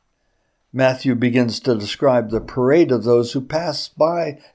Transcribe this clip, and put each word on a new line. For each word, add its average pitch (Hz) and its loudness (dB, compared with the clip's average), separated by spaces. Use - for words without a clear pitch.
Matthew 131 0
begins 120 0
to 123 0
describe 113 0
the 110 -2
parade 135 2
of 110 -2
those 120 2
who 139 -4
pass 156 -6
by 156 -2